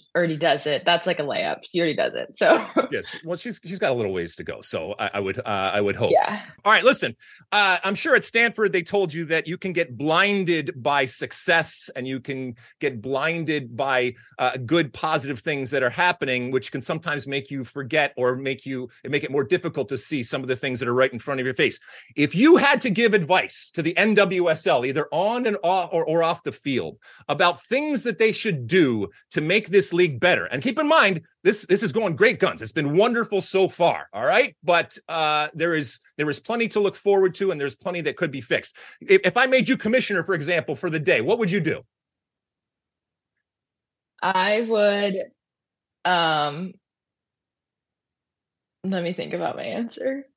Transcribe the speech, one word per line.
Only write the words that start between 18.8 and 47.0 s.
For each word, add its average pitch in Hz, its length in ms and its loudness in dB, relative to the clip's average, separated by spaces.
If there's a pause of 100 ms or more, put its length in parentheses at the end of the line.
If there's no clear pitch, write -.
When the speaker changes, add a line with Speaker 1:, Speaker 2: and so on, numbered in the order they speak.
Speaker 2:
make 143 180 -2
it 135 80 -8
more 139 140 0
difficult 170 440 -2
to 131 80 -4
see 139 260 -6
some 135 180 -6
of 127 80 -4
the 127 80 -2
things 127 240 -6
that 120 80 -2
are 120 40 0
right 131 200 4
in 117 60 -8
front 139 200 -6
of 127 60 -4
your 131 100 -4
face. 143 240 0 (380)
If 147 180 2
you 277 220 8
had 277 240 4
to 269 80 -2
give 208 240 2
advice 165 600 0
to 170 60 -2
the 165 140 -2
N 208 200 2
W 185 340 4
S 156 180 0
L, 131 180 4
either 135 280 -2
on 220 320 0
and 208 180 -2
off 175 300 0
or, 165 100 0
or 165 200 2
off 165 200 0
the 143 80 -6
field, 113 460 -4 (320)
about 170 340 2
things 285 400 -2
that 226 140 -4
they 220 160 4
should 147 340 -4
do 123 400 2 (240)
to - 80 -4
make 175 300 0
this 196 240 2
league 170 260 2
better, 160 240 4
and 117 180 -6
keep 226 160 -2
in 302 120 2
mind, 214 320 4 (220)
this, 208 240 2
this 196 140 4
is 202 100 -2
going 160 240 -2
great 196 240 4
guns. 160 220 0
It's 113 100 -12
been 147 240 -2
wonderful 220 460 2
so 190 260 2
far, 123 460 0
all 104 100 -4
right? 190 400 2
But, 165 320 2 (140)
uh, 151 460 0
there 165 200 0
is, 147 240 -4 (180)
there 151 120 -2
is 143 100 -4
plenty 233 300 -2
to 214 100 -2
look 196 160 2
forward 190 400 2
to, 196 140 -2
and 160 100 -2
there's 139 140 -4
plenty 175 280 -8
that 151 140 -4
could 170 140 -4
be 135 120 -8
fixed. - 360 -4 (220)
If, 190 260 6
if 185 120 0
I 254 100 4
made 254 200 4
you 262 80 2
commissioner, 214 460 0
for 180 140 -2
example, 160 400 -2
for 175 160 -4
the 160 80 -2
day, 180 220 2
what 202 180 2
would 214 100 0
you 196 100 0
do? 147 240 -4 (2500)
Speaker 1:
I 190 400 2
would, 208 540 0 (880)
um, 165 680 0 (2000)